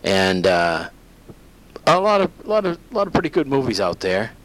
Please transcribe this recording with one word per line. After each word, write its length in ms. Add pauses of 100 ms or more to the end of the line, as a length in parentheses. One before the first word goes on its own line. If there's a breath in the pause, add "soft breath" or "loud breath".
and, 420
uh, 440 (960)
a 120
lot 220
of, 100 (160)
lot 200
of, 120 (140)
lot 160
of 40
pretty 180
good 180
movies 320
out 200
there. 320 (120)